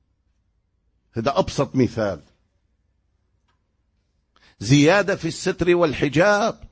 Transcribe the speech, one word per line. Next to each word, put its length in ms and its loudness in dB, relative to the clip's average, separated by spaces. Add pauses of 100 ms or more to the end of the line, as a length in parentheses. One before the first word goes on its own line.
(1120)
هذا 260 -4
أبسط 360 -4
مثال. 460 -2 (2500)
زيادة 560 2
في 120 -8
الستر 480 -2
والحجاب. 960 0